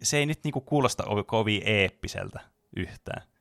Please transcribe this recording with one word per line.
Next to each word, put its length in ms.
se 140
ei 80
nyt 180
niinku 180
kuulosta 440
o-, 180
kovin 420
eeppiseltä 760
yhtään. 460